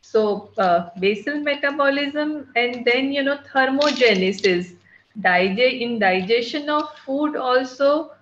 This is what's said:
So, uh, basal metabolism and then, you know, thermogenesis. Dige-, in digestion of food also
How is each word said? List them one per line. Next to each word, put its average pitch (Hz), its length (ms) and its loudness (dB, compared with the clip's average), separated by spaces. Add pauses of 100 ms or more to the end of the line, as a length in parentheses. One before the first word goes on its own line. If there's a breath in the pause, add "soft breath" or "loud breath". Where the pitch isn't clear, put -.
So, 208 560 -2
uh, 175 300 2 (100)
basal 214 420 -2
metabolism 285 1160 -2
and 240 280 -2
then, 262 280 0
you 277 100 -2
know, 277 160 -2 (140)
thermogenesis. 226 1200 2 (460 soft breath)
Dige-, 196 600 2
in 240 180 -4
digestion 226 720 0
of 302 280 -2
food 294 380 -4
also 269 840 0